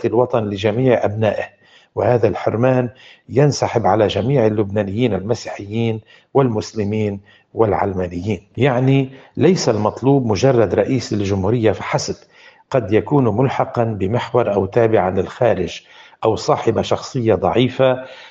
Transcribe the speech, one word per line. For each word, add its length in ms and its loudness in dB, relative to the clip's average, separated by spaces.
الوطن 380 0
لجميع 640 0
أبنائه، 380 -2
وهذا 320 2
الحرمان 640 0
ينسحب 560 0
على 220 4
جميع 400 0
اللبنانيين 640 -2
المسيحيين 880 -6
والمسلمين 880 -2
والعلمانيين". 880 -2
يعني 520 2
ليس 320 2
المطلوب 560 0
مجرد 500 2
رئيس 380 0
للجمهورية 580 0
فحسب، 440 -4
قد 240 0
يكون 440 2
ملحقاً 460 0
بمحور 720 -2
أو 120 2
تابعاً 460 2
للخارج 720 -2
أو 120 2
صاحب 460 0
شخصية 540 0
ضعيفة 680 0